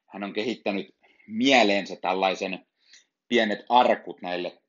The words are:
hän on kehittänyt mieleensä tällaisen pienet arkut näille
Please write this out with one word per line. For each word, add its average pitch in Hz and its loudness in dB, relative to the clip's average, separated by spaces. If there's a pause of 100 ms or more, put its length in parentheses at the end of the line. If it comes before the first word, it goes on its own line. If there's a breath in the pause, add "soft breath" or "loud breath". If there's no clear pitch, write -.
hän 98 -12
on 98 -10
kehittänyt 104 -6 (320 soft breath)
mieleensä 107 2
tällaisen 92 -4 (640 soft breath)
pienet 107 0
arkut 117 2
näille 90 -8